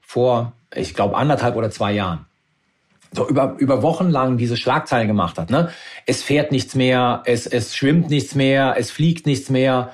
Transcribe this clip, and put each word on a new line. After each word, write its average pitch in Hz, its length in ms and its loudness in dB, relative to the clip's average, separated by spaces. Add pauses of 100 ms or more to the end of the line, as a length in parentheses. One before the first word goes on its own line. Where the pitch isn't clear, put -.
vor, 120 540 0 (200)
ich - 200 -6
glaub, 101 220 0
anderthalb 120 380 0
oder 110 160 -2
zwei 104 220 -2
Jahren 92 340 -4 (840)
so 127 160 -2
über, 135 300 0
über 131 240 2
Wochen 165 280 2
lang 131 280 2
diese 120 180 0
Schlagzeilen 127 500 0
gemacht 98 320 0
hat, 82 120 -4
ne? 170 200 2 (360)
„Es - 160 -2
fährt 143 280 0
nichts 131 240 -2
mehr, 127 520 2
es, 120 200 0
es - 300 -4
schwimmt 151 340 2
nichts 147 240 -2
mehr, 135 420 2
es 120 140 -2
fliegt 165 360 0
nichts 143 240 0
mehr“, 131 440 2